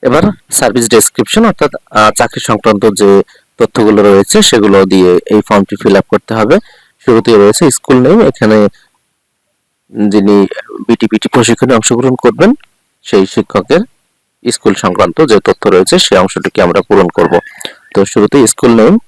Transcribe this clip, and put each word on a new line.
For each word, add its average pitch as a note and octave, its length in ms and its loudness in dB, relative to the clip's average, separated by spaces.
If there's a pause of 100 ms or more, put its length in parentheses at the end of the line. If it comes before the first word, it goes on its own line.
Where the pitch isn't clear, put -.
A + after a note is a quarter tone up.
এবার C3+ 200 0 (280)
সার্ভিস A#2+ 380 -2
ডেসক্রিপশন A#2+ 560 0
অর্থাৎ, D#3+ 260 -2 (200)
আহ, G#2+ 200 0
চাকরি A#2 300 -4
সংক্রান্ত G#2+ 420 -2 (100)
যে G2 160 0 (500)
তথ্যগুলো G#2+ 420 0
রয়েছে G2+ 400 2
সেগুলো G#2 440 2
দিয়ে F#2 260 2 (140)
এই G#2+ 160 0
ফর্মটি G2+ 340 -2
ফিল - 220 0
আপ F#3+ 120 -2
করতে - 240 -6
হবে। A2 220 0 (520)
শুরুতেই A2+ 300 2
রয়েছে G2+ 340 2
স্কুল - 260 -2
নেম, C3+ 240 2
এখানে A2 360 0 (1400)
যিনি G#2 420 0 (480)
বিটিপিটি A2 440 -6
প্রশিক্ষণে B2 480 -2
অংশগ্রহণ B2 400 -2
করবেন B2 340 0 (560)
সেই G2 200 0
শিক্ষকের G#2+ 560 -4 (640)
স্কুল A#2 300 -2
সংক্রান্ত F2+ 500 -4
যে A2 140 2
তথ্য - 300 -4
রয়েছে F#2 300 2
সেই - 180 0
অংশটিকে F#2 440 -4
আমরা F2+ 200 0
পূরণ G2 280 0
করব। E2+ 240 -2 (580)
তো - 140 -4
শুরুতেই B2 420 0
স্কুল - 280 0
নেম A2+ 180 4 (140)